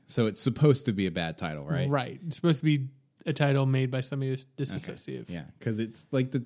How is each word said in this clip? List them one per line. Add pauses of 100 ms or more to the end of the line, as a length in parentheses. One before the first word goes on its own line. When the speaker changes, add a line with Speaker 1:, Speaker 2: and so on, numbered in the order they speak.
Speaker 1:
So
it's
supposed
to
be
a
bad
title,
right?
Speaker 2:
Right.
It's
supposed
to
be (380)
a
title
made
by
somebody
who's (120)
Speaker 1:
Okay.
Speaker 2:
disassociative.
Speaker 1:
Yeah, (160)
'cause
it's
like
the,